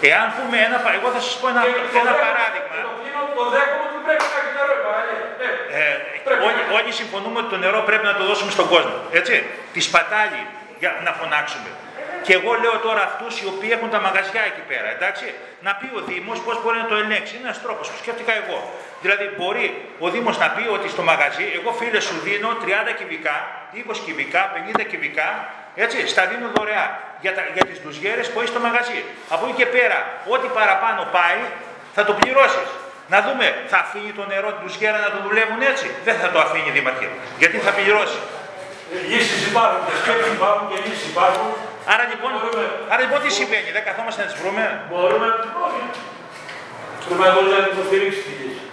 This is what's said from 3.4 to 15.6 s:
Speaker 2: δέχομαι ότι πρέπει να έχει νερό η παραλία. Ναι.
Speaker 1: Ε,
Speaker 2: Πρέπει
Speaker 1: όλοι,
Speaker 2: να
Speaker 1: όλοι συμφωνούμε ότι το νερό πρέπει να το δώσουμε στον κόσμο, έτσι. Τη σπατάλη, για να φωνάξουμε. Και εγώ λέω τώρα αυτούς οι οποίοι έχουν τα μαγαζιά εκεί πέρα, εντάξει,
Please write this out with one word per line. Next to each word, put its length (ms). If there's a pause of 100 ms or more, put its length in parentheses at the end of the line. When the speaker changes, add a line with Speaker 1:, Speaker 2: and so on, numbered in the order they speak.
Speaker 2:
δέχομαι 360
ότι 180
πρέπει 260
να 80
έχει 160
νερό 220
η 80
παραλία. 360 (180)
Ναι. 80 (300)
Speaker 1:
Ε, 160 (320)
Speaker 2:
Πρέπει 220
Speaker 1:
όλοι, 200
Speaker 2:
να 100
Speaker 1:
όλοι 120 (100)
συμφωνούμε 400
ότι 140
το 100
νερό 140 (100)
πρέπει 220
να 80
το 100
δώσουμε 280
στον 160
κόσμο, 220 (240)
έτσι. 160 (380)
Τη 60 (100)
σπατάλη, 520 (400)
για 100 (140)
να 140
φωνάξουμε. 500 (560)
Και 140
εγώ 120 (120)
λέω 140 (100)
τώρα 220
αυτούς 320
οι 120
οποίοι 240
έχουν 180
τα 100
μαγαζιά 360 (100)
εκεί 200
πέρα, 240
εντάξει, 320 (380)